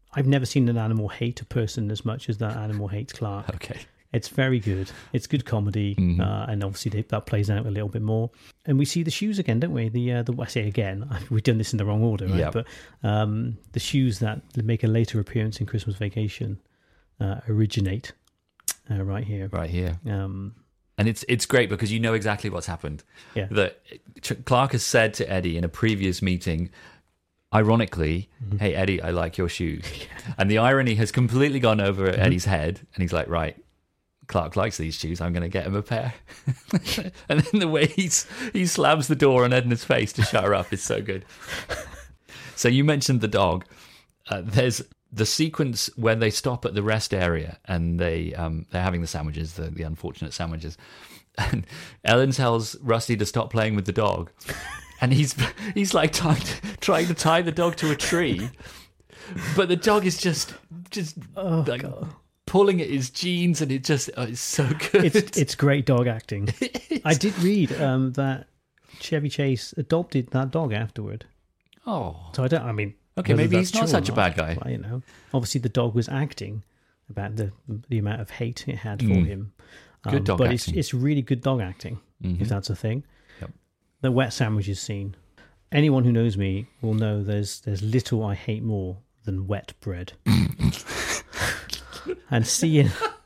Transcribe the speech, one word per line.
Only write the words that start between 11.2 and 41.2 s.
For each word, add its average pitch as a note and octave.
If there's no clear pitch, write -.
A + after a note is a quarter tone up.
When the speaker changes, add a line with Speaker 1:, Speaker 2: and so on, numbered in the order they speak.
Speaker 1:
<laughs> -
we've G#2+
done A#2
this G#2+
in -
the G#2
wrong G#2
order, G#2
right? F#2
Speaker 2:
Yep. D#2
Speaker 1:
But, A2+
um, G#2+
the -
shoes C3
that A2
make A2+
a -
later A2+
appearance A2
in G#2
Christmas G2+
Vacation, G#2
uh, G2
originate, G#2+
uh, G2
right G2
here. G2+
Speaker 2:
Right E2
here. F2
Speaker 1:
Um, G2
Speaker 2:
And G#2
it's, A2+
it's B2
great B2
because G#2+
you A2+
know A2+
exactly G#2
what's F2+
happened. D2+
Speaker 1:
Yeah. G2
Speaker 2:
That G#2
Ch-, -
Clark C3
has A#2+
said A2+
to -
Eddie F2+
in E2+
a E2+
previous G2
meeting, F2
ironically, G#2
Speaker 1:
Mm-hmm. G2+
Speaker 2:
"Hey, G2
Eddie, F#2+
I E2
like E2+
your F2+
shoes." D#2+
Speaker 1:
<laughs> -
Yeah. -
Speaker 2:
And G2+
the G#2+
irony B2+
has G#2+
completely C3
gone A2
over G2
Speaker 1:
Mm-hmm. -
Speaker 2:
Eddie's F2+
head, F2+
and F#2+
he's F2
like, E2
"Right, E2
Clark E2+
likes G#2
these D#2+
shoes, F2
I'm F2
gonna E2+
get F#2
him F#2+
a G#2
pair." A#2
<laughs> -
And D3+
then G#3
the F3
way D#3
he's, F3
he F#3
slams D3+
the D#3
door B2+
on B2
Edna's B2
face A#2
to -
shut G2+
her G2+
up F#2
is G2
so G#2+
good. F#2+